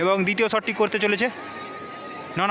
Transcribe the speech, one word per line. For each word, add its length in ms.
এবং 120
দ্বিতীয় 260
শটটি 280
করতে 220
চলেছে 240
ন 140